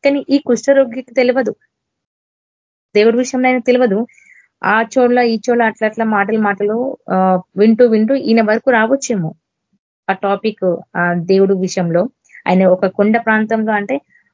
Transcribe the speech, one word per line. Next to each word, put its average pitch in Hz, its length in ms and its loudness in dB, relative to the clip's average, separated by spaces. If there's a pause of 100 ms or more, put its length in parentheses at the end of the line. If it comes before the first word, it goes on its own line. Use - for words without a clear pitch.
కానీ 277 260 0
ఈ 277 80 2
కుష్ఠరోగికి 254 760 -2
తెలియదు, 247 400 -2 (1400)
దేవుడి 220 200 4
విషయంలో 254 320 -2
ఆయన 254 100 2
తెలియదు. 240 480 0 (580)
ఆ 214 180 0
చోట్ల 247 360 0
ఈ 233 220 0 (100)
చోట్ల 240 120 2
అట్లా 220 260 -2
అట్లా 220 160 -4
మాటలు 214 340 0
మాటలు, 208 600 -2 (120)
ఆ, 185 300 2 (160)
వింటూ 220 300 4
వింటూ 220 280 2
ఈయన 226 280 0
వరకు 214 280 0
రావచ్చేమో 226 640 -2 (760)
ఆ - 20 0
టాపిక్, 196 640 -2 (200)
ఆ, 175 160 0
దేవుడు 190 420 2
విషయంలో. 180 540 -2 (400)
ఆయన 185 180 4
ఒక 185 200 2
కొండ 208 300 0
ప్రాంతంలో, 220 560 -2
అంటే 214 280 -4 (340)